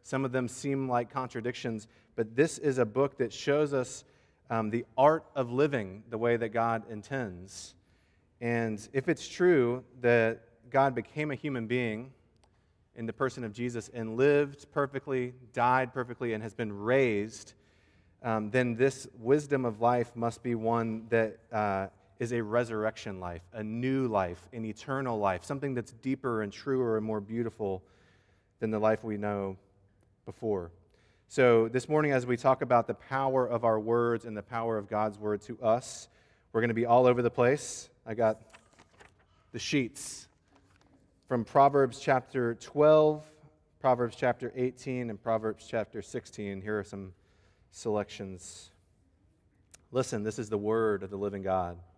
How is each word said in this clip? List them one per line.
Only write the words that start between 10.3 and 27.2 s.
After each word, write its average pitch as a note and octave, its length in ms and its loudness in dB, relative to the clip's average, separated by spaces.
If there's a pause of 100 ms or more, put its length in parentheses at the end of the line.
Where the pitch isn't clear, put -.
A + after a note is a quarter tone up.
God C3+ 240 4
became D3+ 340 -6
a C#3 60 -4
human B2 320 -6
being A#2+ 460 -2 (800)
in A#2 120 -10
the A2+ 80 -6
person B2+ 320 -4
of G#2 80 -8
Jesus A#2+ 400 -6
and A2+ 240 -6
lived C#3+ 560 2
perfectly, C3+ 600 -4 (200)
died B2 400 2
perfectly, A#2+ 400 -4
and G#2+ 100 -4
has A2 100 -10
been G#2 240 -6
raised, A2+ 760 0 (680)
um, G#2+ 300 -2
then B2 240 2
this C3 320 0 (100)
wisdom C#3 460 0
of A2 160 -4
life A#2+ 340 2
must A#2 300 -4
be A#2+ 120 -2
one A2+ 520 -2
that, A2 320 0 (140)
uh, G2 340 -2 (320)
is A#2+ 140 -4
a A#2 100 0
resurrection A2 760 -2
life, F2 220 -10 (100)
a A2 100 -8
new B2+ 460 -2
life, F#2 420 -2
an A2+ 140 -8
eternal B2+ 520 -6
life, G2 280 0
something C#3 280 -6
that's A#2+ 200 -6
deeper B2+ 480 -4
and G2+ 100 -4
truer B2+ 460 0
and G#2+ 80 -2
more G#2+ 160 -4